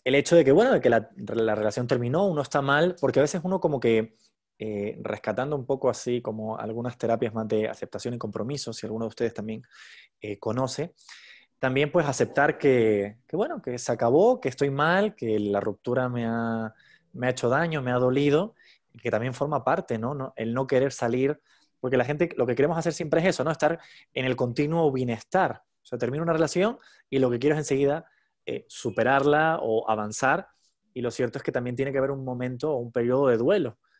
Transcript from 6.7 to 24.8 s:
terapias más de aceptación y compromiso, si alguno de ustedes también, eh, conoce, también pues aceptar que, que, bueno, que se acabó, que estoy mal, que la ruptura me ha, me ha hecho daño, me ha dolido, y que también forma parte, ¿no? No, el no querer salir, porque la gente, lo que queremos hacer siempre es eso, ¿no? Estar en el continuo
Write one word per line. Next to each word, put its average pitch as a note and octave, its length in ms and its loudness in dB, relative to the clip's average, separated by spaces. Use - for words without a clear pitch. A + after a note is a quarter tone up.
terapias A2+ 360 0
más A2 140 -4
de G#2+ 200 0
aceptación - 460 -8
y B2+ 40 -8
compromiso, A#2 560 -8
si - 120 -12
alguno A2+ 200 -6
de A2 40 -4
ustedes A2+ 240 -4
también, A2 300 -10
eh, G#2 180 -8
conoce, B2+ 560 -4
también C3+ 340 0
pues E3 140 2
aceptar D3 520 0
que, A2 680 2
que, - 100 -10
bueno, C4 240 -4
que B2 160 -6
se - 140 -6
acabó, D#3+ 500 4
que C3+ 80 -2
estoy C#3+ 200 -2
mal, F3 460 0
que A2 240 -2
la G2+ 200 0
ruptura B2 500 -2
me A#2+ 160 -4
ha, A2+ 480 -4
me B2+ 140 -4
ha - 20 0
hecho B2+ 200 -2
daño, D#3 320 0
me B2 100 -2
ha B2 60 2
dolido, C#3+ 580 2
y - 60 -20
que A#2+ 120 -4
también A#2 220 -2
forma C#3+ 300 -2
parte, C#3 340 -2
¿no? A#2+ 160 -4
No, C3 220 -8
el A2+ 180 -4
no C3 140 -2
querer C3+ 240 2
salir, B2+ 480 0
porque B2+ 180 0
la A#2+ 80 4
gente, D3+ 300 0
lo B2 100 2
que B2 100 0
queremos D#3 220 2
hacer E3 160 -2
siempre E3 280 0
es F3+ 60 2
eso, E3+ 160 0
¿no? D3+ 80 -2
Estar D#3 280 0
en C3 120 -2
el B2+ 100 0
continuo D3 560 0